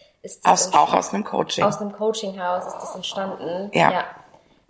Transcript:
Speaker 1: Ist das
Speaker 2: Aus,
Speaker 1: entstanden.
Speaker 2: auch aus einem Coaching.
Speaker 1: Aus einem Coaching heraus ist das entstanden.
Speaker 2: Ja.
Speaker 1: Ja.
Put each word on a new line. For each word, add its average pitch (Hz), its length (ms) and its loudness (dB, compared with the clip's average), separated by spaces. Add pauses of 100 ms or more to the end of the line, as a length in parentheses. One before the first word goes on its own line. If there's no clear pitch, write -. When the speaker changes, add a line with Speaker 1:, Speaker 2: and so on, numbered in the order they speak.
(220)
Speaker 1:
Ist - 240 -10
das 180 80 8
Speaker 2:
Aus, 180 140 4
Speaker 1:
entstanden. 151 220 6
Speaker 2:
auch 175 80 4
aus - 160 0
einem 202 120 -2
Coaching. - 400 0
Speaker 1:
Aus 202 160 0
einem 202 100 -6
Coaching 208 440 -2
heraus 180 320 -2
ist - 100 -10
das - 180 -10
entstanden. 190 800 -6
Speaker 2:
Ja. - 180 4
Speaker 1:
Ja. 180 140 -2 (640)